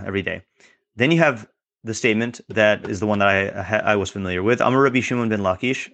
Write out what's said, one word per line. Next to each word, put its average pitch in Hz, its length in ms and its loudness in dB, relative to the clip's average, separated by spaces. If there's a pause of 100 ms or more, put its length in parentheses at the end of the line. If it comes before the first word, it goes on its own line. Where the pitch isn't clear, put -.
every 95 160 -4
day. 90 220 -8 (520)
Then 120 160 2
you 170 60 4
have 139 300 0 (360)
the 110 100 -8
statement 113 560 0
that 107 400 2
is 101 100 -4
the 107 80 -2
one 104 120 0
that 101 80 4
I, 98 200 2
I, 101 460 -2
I - 20 4
was 98 140 -2
familiar 92 340 -4
with. 117 180 2
Amar 131 200 2
Rabbi 131 180 2
Shimon 120 300 -2
ben 107 100 0
Lakish. 101 540 -2